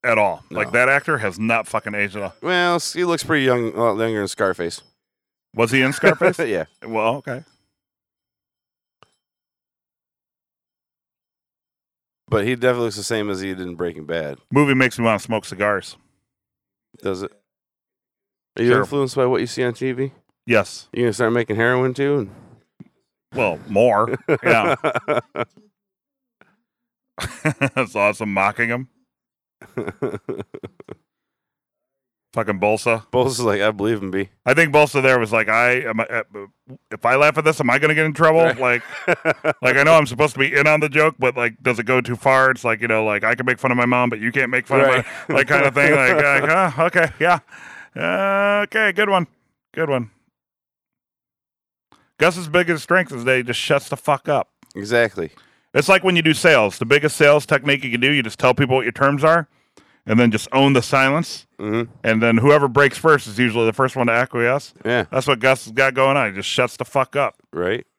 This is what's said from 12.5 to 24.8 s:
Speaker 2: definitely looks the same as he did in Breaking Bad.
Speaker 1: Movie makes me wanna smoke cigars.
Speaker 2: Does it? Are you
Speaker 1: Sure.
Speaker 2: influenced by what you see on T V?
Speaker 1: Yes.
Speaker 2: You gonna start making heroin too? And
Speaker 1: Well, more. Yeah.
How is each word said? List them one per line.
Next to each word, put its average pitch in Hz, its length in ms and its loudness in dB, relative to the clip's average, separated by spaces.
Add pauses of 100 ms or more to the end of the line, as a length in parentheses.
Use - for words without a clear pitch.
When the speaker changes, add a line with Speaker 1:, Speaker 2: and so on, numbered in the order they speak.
Speaker 2:
definitely 120 300 0
looks 104 120 -6
the 104 60 -10
same 107 260 -4
as 95 140 -6
he 98 60 -6
did 92 120 -8
in 90 140 -10
Breaking 82 320 -8
Bad. 76 320 -8 (120)
Speaker 1:
Movie 139 220 2
makes 131 260 0
me 120 60 -2
wanna 110 140 2
smoke 110 260 -6
cigars. 101 540 -6 (1040)
Speaker 2:
Does 95 220 -6
it? - 60 -10 (1300)
Are 113 60 -4
you 120 80 2
Speaker 1:
Sure. 113 100 4
Speaker 2:
influenced 135 360 -4
by 131 100 0
what 120 160 -2
you 123 40 -4
see 127 160 -8
on 123 120 -4
T 131 180 -6
V? 135 200 -8 (340)
Speaker 1:
Yes. - 480 -2
Speaker 2:
You 120 80 -2
gonna 131 100 0
start 120 220 -2
making 113 220 -2
heroin 127 360 0
too? 139 280 -2
And - 100 -8 (1040)
Speaker 1:
Well, 95 340 -2
more. 110 480 2 (260)
Yeah. 131 380 2